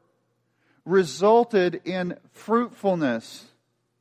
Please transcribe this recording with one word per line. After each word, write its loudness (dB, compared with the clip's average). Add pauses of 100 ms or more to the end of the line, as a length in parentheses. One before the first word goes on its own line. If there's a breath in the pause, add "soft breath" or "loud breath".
(840)
resulted 2
in -6 (160)
fruitfulness. -4 (580)